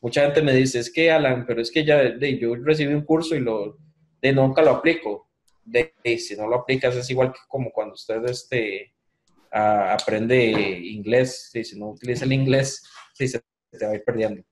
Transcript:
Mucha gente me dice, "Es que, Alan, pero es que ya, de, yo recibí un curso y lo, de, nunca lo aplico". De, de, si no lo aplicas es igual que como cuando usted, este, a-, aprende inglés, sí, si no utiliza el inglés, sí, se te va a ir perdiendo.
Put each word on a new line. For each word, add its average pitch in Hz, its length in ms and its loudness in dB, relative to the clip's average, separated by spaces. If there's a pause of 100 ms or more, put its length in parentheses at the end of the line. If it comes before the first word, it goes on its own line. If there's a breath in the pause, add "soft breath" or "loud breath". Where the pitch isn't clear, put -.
Mucha 131 220 0
gente 147 180 4
me 143 120 2
dice, 127 260 4
"Es 117 120 -8
que, 160 200 4
Alan, 131 340 2
pero 117 160 -4
es 113 100 -6
que 156 140 0
ya, 147 120 6
de, 131 420 0
yo 117 160 -2
recibí 143 380 0
un 147 120 -2
curso 160 300 0
y 139 40 -2
lo, 107 380 -4 (440)
de, 135 120 2
nunca 135 280 4
lo 156 100 6
aplico". 156 580 -2 (340)
De, 120 300 -2 (100)
de, 117 140 0
si 107 180 -10
no 107 120 -6
lo 120 100 0
aplicas 131 380 0
es 123 140 -6
igual 127 220 0
que - 160 -20
como 131 240 -6
cuando 104 220 -6
usted, 113 320 -6
este, 113 680 -6 (580)
a-, 107 420 2
aprende 113 500 2
inglés, 107 1080 -2
sí, 117 120 -6
si 101 160 -14
no 104 100 -10
utiliza 123 360 -6
el 135 80 2
inglés, 135 500 0 (300 loud breath)
sí, 135 140 -4
se 123 140 -6 (280)
te - 160 -8
va 107 60 -2
a 107 40 -2
ir 104 80 -10
perdiendo. 110 480 -2